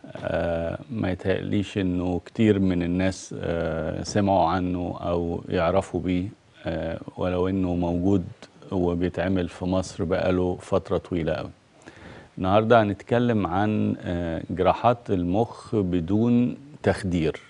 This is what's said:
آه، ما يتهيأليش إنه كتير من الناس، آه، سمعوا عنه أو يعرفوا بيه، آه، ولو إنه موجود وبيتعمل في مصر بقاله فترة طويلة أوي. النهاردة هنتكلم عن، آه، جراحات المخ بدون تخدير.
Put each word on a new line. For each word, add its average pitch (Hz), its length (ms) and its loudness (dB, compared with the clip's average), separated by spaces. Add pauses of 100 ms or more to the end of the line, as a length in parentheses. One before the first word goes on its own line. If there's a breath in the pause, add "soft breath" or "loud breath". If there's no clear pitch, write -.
(160)
آه، 85 600 -2 (120)
ما 104 200 -2
يتهيأليش 95 680 -2
إنه 90 480 0
كتير 107 320 4
من 92 240 2
الناس، 90 560 -2
آه، 82 640 -4
سمعوا 98 460 2
عنه 90 520 -2
أو 87 480 -2
يعرفوا 90 520 0
بيه، 92 280 0 (380)
آه، 82 340 -4 (160)
ولو 90 320 0
إنه 92 260 0
موجود 87 500 2 (480)
وبيتعمل 90 760 0
في - 160 -10
مصر 90 400 -2
بقاله 90 560 0
فترة 90 380 -2
طويلة 82 340 -2
أوي. - 180 -4 (880 loud breath)
النهاردة 110 440 6
هنتكلم 110 640 2
عن، 104 540 2
آه، 87 500 -4
جراحات 92 600 2
المخ 95 680 0
بدون 104 800 2 (260)
تخدير. 90 680 0